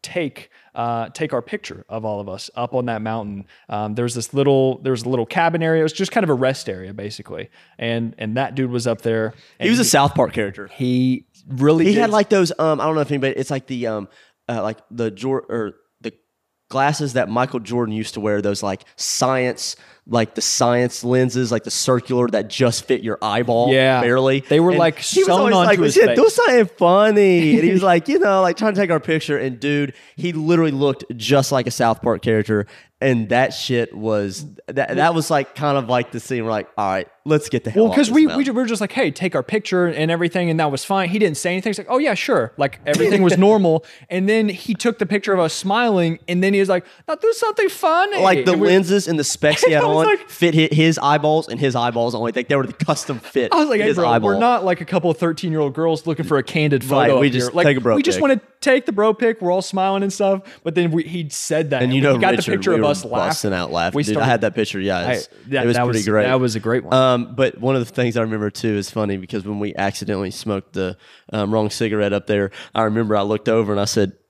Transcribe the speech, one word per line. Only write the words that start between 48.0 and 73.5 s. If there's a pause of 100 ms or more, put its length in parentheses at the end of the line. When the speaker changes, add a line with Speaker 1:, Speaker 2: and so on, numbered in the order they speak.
Speaker 2:
Like,
the
Speaker 1:
And
we
Speaker 2:
lenses
and
the
specs
he
Speaker 1:
<laughs>
Speaker 2:
had
Speaker 1:
I
was
Speaker 2:
on
Speaker 1:
like
Speaker 2:
fit
hi-,
his
eyeballs
and
his
eyeballs
only.
Like,
they
were
the
custom
fit
Speaker 1:
I
was
like,
"Hey,
Speaker 2:
his
Speaker 1:
bro,
Speaker 2:
eyeball.
Speaker 1:
we're
not,
like,
a
couple
of
thirteen-year-old
girls
looking
for
a
candid
Speaker 2:
Right,
Speaker 1:
photo
Speaker 2:
we
Speaker 1:
here.
Speaker 2:
just
Speaker 1:
Like,
Speaker 2:
take
a
bro
Speaker 1:
we
just
Speaker 2:
pic.
Speaker 1:
wanna (220)
take
the
bro
pic.
We're
all
smiling
and
stuff." (220)
But
then
we,
he
said
that,
Speaker 2:
And
you
Speaker 1:
and
Speaker 2:
know,
Speaker 1:
we
got
Speaker 2:
Richard,
Speaker 1:
the
picture
Speaker 2:
we
Speaker 1:
of
Speaker 2:
were (100)
Speaker 1:
us
laughing.
Speaker 2:
busting
out
laughing,
Speaker 1:
We
Speaker 2:
dude.
I
Speaker 1:
started
Speaker 2:
had
that
picture,
yeah.
Speaker 1:
I,
Speaker 2:
It's, (200)
Speaker 1:
that,
Speaker 2:
it
was
Speaker 1:
that
Speaker 2:
pretty
Speaker 1:
was,
Speaker 2:
great.
Speaker 1:
that
was
a
great
one.
Speaker 2:
Um,
but
one
of
the
things
I
remember,
too,
is
funny
because
when
we
accidentally
smoked
the, (360)
um,
wrong
cigarette
up
there, (240)
I
remember
I
looked
over